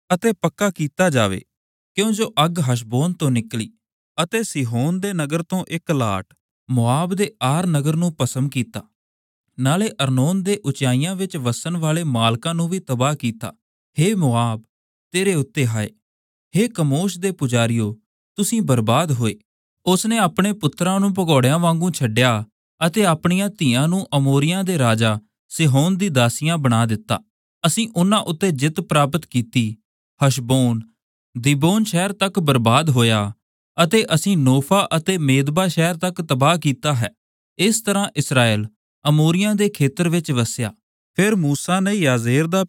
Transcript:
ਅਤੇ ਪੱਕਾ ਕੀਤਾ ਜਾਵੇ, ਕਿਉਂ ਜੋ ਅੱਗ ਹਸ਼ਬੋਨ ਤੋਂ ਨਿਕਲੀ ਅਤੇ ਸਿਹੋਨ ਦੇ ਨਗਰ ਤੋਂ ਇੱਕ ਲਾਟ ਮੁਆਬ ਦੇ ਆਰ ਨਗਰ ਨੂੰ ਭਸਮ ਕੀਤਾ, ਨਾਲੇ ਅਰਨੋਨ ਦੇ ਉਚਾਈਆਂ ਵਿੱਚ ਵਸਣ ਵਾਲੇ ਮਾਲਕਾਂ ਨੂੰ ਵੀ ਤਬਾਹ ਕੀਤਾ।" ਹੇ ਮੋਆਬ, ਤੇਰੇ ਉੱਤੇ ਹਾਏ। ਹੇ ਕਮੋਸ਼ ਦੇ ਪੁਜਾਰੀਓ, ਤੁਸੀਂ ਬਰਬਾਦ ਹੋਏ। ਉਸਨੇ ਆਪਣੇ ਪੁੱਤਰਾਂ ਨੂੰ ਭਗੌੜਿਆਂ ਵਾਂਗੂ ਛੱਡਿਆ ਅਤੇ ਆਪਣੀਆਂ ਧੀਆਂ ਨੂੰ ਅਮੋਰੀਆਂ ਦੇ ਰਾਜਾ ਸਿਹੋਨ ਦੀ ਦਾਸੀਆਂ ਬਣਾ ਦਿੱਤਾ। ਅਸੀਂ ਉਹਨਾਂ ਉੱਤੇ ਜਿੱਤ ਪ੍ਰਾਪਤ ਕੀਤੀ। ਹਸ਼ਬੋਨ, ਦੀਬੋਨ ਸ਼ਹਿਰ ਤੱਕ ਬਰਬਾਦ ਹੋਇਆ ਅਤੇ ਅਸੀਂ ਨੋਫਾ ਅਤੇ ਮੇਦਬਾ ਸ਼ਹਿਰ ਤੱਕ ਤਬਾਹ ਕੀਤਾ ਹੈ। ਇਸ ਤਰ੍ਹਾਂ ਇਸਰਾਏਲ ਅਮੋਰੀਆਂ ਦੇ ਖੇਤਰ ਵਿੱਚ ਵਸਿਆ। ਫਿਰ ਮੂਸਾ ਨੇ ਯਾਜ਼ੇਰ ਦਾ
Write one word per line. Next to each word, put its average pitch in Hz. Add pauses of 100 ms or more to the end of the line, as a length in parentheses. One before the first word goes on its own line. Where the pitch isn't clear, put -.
(140)
ਅਤੇ 226
ਪੱਕਾ 202
ਕੀਤਾ 175
ਜਾਵੇ, 107 (520)
ਕਿਉਂ 214
ਜੋ 214 (120)
ਅੱਗ 175
ਹਸ਼ਬੋਨ 123
ਤੋਂ 151
ਨਿਕਲੀ 117 (500)
ਅਤੇ 226
ਸਿਹੋਨ 135
ਦੇ 202
ਨਗਰ 160
ਤੋਂ 185
ਇੱਕ 165
ਲਾਟ 110 (360)
ਮੁਆਬ 135
ਦੇ 196
ਆਰ 147
ਨਗਰ 156
ਨੂੰ 170
ਭਸਮ 131
ਕੀਤਾ, 120 (760)
ਨਾਲੇ 160 (140)
ਅਰਨੋਨ 139
ਦੇ 202
ਉਚਾਈਆਂ 139
ਵਿੱਚ 185
ਵਸਣ 139
ਵਾਲੇ 160
ਮਾਲਕਾਂ 117
ਨੂੰ 170
ਵੀ 190
ਤਬਾਹ 135
ਕੀਤਾ।" 113 (440)
ਹੇ 185
ਮੋਆਬ, 117 (520)
ਤੇਰੇ 190
ਉੱਤੇ 139
ਹਾਏ। 110 (640)
ਹੇ 208
ਕਮੋਸ਼ 175
ਦੇ 190
ਪੁਜਾਰੀਓ, 117 (420)
ਤੁਸੀਂ 208
ਬਰਬਾਦ 131
ਹੋਏ। 117 (480)
ਉਸਨੇ 202
ਆਪਣੇ 196
ਪੁੱਤਰਾਂ 185
ਨੂੰ 196
ਭਗੌੜਿਆਂ 156
ਵਾਂਗੂ 170
ਛੱਡਿਆ 120 (380)
ਅਤੇ 170
ਆਪਣੀਆਂ 180
ਧੀਆਂ 143
ਨੂੰ 185 (100)
ਅਮੋਰੀਆਂ 143
ਦੇ 185
ਰਾਜਾ 110 (300)
ਸਿਹੋਨ 160
ਦੀ 196
ਦਾਸੀਆਂ 147
ਬਣਾ 120
ਦਿੱਤਾ। - (440)
ਅਸੀਂ 220
ਉਹਨਾਂ 196
ਉੱਤੇ 180
ਜਿੱਤ 156
ਪ੍ਰਾਪਤ 151
ਕੀਤੀ। 117 (520)
ਹਸ਼ਬੋਨ, 123 (540)
ਦੀਬੋਨ 147
ਸ਼ਹਿਰ 196
ਤੱਕ 196
ਬਰਬਾਦ 135
ਹੋਇਆ 113 (520)
ਅਤੇ 214 (100)
ਅਸੀਂ 190
ਨੋਫਾ 139 (100)
ਅਤੇ 190
ਮੇਦਬਾ 147
ਸ਼ਹਿਰ 165
ਤੱਕ 180
ਤਬਾਹ 147
ਕੀਤਾ 147
ਹੈ। 113 (500)
ਇਸ 214
ਤਰ੍ਹਾਂ 196
ਇਸਰਾਏਲ 117 (440)
ਅਮੋਰੀਆਂ 170
ਦੇ 208
ਖੇਤਰ 170
ਵਿੱਚ 165
ਵਸਿਆ। 120 (440)
ਫਿਰ 208
ਮੂਸਾ 175
ਨੇ 196
ਯਾਜ਼ੇਰ 131
ਦਾ 190